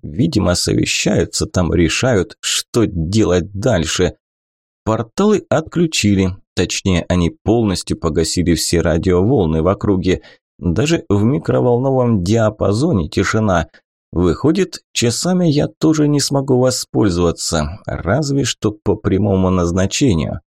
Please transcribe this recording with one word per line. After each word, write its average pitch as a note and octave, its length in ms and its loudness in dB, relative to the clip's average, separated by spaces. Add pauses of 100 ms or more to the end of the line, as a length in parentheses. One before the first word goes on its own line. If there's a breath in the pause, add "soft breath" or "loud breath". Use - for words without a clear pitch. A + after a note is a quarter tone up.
Видимо, F2+ 540 0
совещаются - 880 0
там, E2+ 280 -2
решают, F2+ 640 0
что - 460 -2
делать F2+ 680 0
дальше. F#2+ 640 -2 (720)
Порталы B2 640 0
отключили, G#2 880 0 (180)
точнее, F2+ 540 -2
они F2 220 2 (120)
полностью G#2 540 0
погасили E2 580 0
все E2 260 0
радиоволны F2 800 2
в D#2+ 60 0
округе. F#2+ 540 0 (360 loud breath)
Даже A2+ 520 0
в G2+ 140 2
микроволновом B2+ 1000 0
диапазоне G#2+ 880 0
тишина. G2+ 580 0 (440 soft breath)
Выходит, C#3 680 0 (120)
часами F3 560 0
я D3 200 0
тоже D#3 400 0
не D3 120 2
смогу C#3 400 0
воспользоваться, F2 1300 0
разве C#3 580 -2
что - 280 -4
по - 240 -2
прямому G2 540 0
назначению. F#2 920 0 (120)